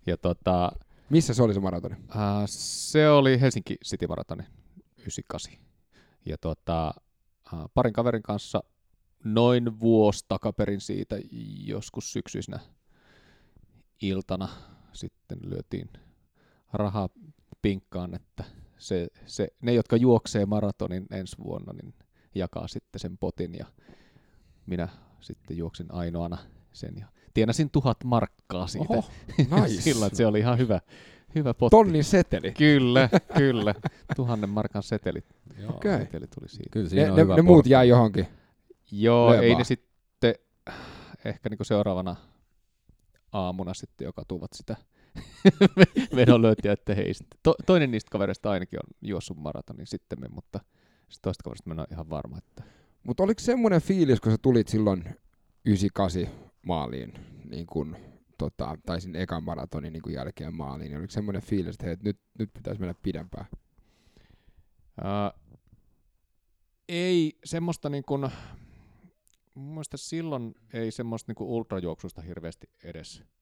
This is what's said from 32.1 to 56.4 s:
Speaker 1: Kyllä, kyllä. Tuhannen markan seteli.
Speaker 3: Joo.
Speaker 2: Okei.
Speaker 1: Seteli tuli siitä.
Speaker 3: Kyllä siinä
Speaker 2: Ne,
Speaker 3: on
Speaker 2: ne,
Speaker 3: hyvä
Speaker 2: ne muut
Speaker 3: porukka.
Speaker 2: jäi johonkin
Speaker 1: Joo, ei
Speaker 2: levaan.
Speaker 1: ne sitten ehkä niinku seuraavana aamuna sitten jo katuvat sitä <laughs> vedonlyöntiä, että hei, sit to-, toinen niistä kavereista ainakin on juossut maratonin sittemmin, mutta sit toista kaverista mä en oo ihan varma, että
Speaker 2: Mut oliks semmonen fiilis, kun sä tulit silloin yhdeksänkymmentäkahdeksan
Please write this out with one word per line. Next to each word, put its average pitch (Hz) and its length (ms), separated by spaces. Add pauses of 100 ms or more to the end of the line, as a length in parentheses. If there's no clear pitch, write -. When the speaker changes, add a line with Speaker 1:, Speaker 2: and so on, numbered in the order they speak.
Speaker 1:
Kyllä, 131 580 (280)
kyllä. 117 380 (400)
Tuhannen 113 340
markan 104 340
seteli. - 400 (360)
Speaker 3:
Joo. 101 160
Speaker 2:
Okei. 196 240
Speaker 1:
Seteli - 260 (140)
tuli - 100
siitä. - 220
Speaker 3:
Kyllä 98 180
siinä 98 160
Speaker 2:
Ne, 190 60
Speaker 3:
on 185 60
Speaker 2:
ne, 160 60
Speaker 3:
hyvä - 120
Speaker 2:
ne 160 60
muut 175 140
Speaker 3:
porukka. 127 140
Speaker 2:
jäi 127 200
johonkin 110 380 (640)
Speaker 1:
Joo, 117 420
ei 107 80
Speaker 2:
levaan. 120 160
Speaker 1:
ne 120 60
sitten - 720 (880)
ehkä 107 240
niinku 104 140
seuraavana 95 520 (1160)
aamuna 92 420
sitten - 320
jo - 80
katuvat - 400
sitä - 220 (720)
<laughs> 196 680
vedonlyöntiä, 113 560
että 104 240
hei, 98 180
sit - 140 (160)
to-, 160 120 (100)
toinen 160 260
niistä 110 200
kavereista 101 400
ainakin 92 280
on - 300
juossut 90 280
maratonin 76 500
sittemmin, - 460
mutta 85 260 (500)
sit - 120
toista - 220
kaverista - 260
mä 82 40
en 80 60
oo 76 120
ihan 80 180
varma, 73 280
että - 260 (400)
Speaker 2:
Mut - 160
oliks 196 260
semmonen 226 360
fiilis, 156 380
kun 110 120
sä 110 100
tulit 120 260
silloin 98 360 (600)
yhdeksänkymmentäkahdeksan 95 840 (100)